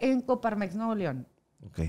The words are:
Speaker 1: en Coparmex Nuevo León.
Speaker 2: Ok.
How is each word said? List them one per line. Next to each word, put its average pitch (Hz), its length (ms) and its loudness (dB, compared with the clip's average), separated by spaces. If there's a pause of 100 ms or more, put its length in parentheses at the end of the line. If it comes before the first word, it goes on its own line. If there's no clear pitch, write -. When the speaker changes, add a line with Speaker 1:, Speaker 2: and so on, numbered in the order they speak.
Speaker 1:
en 262 120 4
Coparmex 220 520 0
Nuevo 220 220 -2
León. 143 320 -2 (400)
Speaker 2:
Ok. - 220 -6